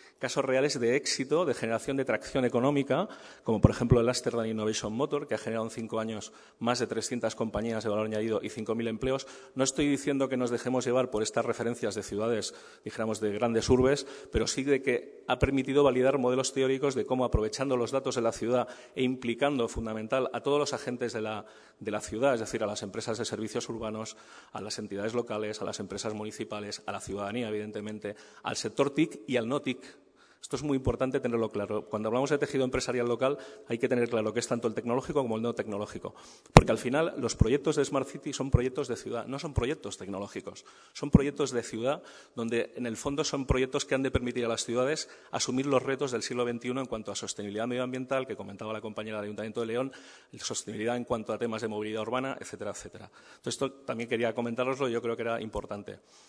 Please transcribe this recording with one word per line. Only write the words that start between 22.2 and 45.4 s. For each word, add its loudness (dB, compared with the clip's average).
es 2
decir, -4
a 2
las -4
empresas -4
de -2
servicios -4
urbanos, -6
a -8
las -8
entidades -4
locales, -2
a -6
las -6
empresas -6
municipales, -8
a -4
la -6
ciudadanía, -4
evidentemente, -6
al -6
sector 0
tic 0
y 0
al 0
no -2
tic, -4
esto -8
es -6
muy 0
importante 0
tenerlo 2
claro. -2
Cuando -2
hablamos 2
de 4
tejido 2
empresarial 0
local, 2
hay -2
que 2
tener 4
claro 2
que -2
es 0
tanto 0
el -4
tecnológico 2
como 0
el -2
no 0
tecnológico. -6
Porque 10
al 2
final, 0
los -2
proyectos 2
de 4
Smart -2
City -10
son -6
proyectos 2
de -4
ciudad, -8
no -6
son -10
proyectos -4
tecnológicos. -10
Son -8
proyectos 6
de 0
ciudad -4
donde, -2
en -4
el -4
fondo, -2
son -4
proyectos 2
que 0
han 2
de 0
permitir 0
a 0
las -2
ciudades 0
asumir 0